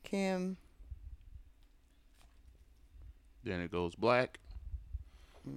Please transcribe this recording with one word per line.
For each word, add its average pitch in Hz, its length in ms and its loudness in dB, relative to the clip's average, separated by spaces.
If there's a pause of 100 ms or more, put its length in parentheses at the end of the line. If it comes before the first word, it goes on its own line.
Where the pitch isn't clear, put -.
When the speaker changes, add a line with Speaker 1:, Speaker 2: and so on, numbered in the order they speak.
Speaker 1:
Kim." 190 520 2 (3000)
Speaker 2:
Then 92 160 0
it 85 120 -2
goes 87 220 2
black. 123 440 6 (1200)